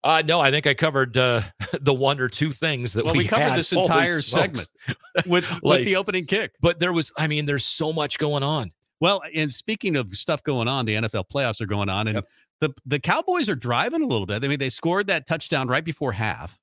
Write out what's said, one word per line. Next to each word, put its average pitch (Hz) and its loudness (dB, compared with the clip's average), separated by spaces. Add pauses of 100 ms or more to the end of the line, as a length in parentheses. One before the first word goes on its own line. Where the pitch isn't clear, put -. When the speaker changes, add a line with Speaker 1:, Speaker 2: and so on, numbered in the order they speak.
Speaker 1:
Uh, 160 4
no, 160 2
I 139 6
think 151 2
I 143 4
covered, 135 2
uh, 123 4 (200)
<laughs> 143 -6
the 139 4
one 135 2
or 127 0
two 151 -2
things 123 -2
that 107 0
Speaker 2:
Well, 165 0
Speaker 1:
we 147 4
Speaker 2:
we 113 2
covered 147 2
Speaker 1:
had. 147 2
Speaker 2:
this 160 -2
Speaker 1:
Holy 180 2
Speaker 2:
11th - 2
entire 165 4
Speaker 1:
smokes. - -4 (120)
Speaker 2:
segment 139 -4 (580)
with, 175 2
Speaker 1:
<laughs> 175 -8
Like, - -
Speaker 2:
with 139 4
the 190 2
opening 185 -2
kick. 190 -2
Speaker 1:
but 170 2
there 180 0
was, 165 0
I 156 -2
mean, 151 -2
there's 143 -2
so - -2
much 151 -2
going 147 0
on. 139 -2 (300)
Speaker 2:
Well, 185 2 (120)
and 156 -2
speaking 202 -2
of 107 -4
stuff - -4
going 120 0
on, 131 -2
the 107 0
N 110 0
F - -6
L 95 -2
playoffs 131 -2
are 107 -4
going 101 -2
on, 101 -2
and 107 -2
Speaker 1:
Yep. 98 -6 (340)
Speaker 2:
the, 151 0 (100)
the 135 -2
Cowboys 311 0
are 196 0
driving 151 0
a 285 0
little 110 0
bit. 104 -4
I 139 -2
mean, 143 -2
they 135 -2
scored 185 -2
that 180 -2
touchdown 147 -2
right 143 0
before 147 -4
half 90 -4